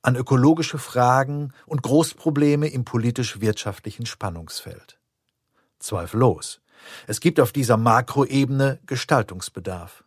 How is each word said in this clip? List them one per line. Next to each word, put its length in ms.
an 140
ökologische 600
Fragen 720
und 160
Großprobleme 840
im 160
politisch-wirtschaftlichen 1200
Spannungsfeld. 920
Zweifellos. 840
Es 140
gibt 200
auf 120
dieser 240
Makroebene 1080
Gestaltungsbedarf. 1200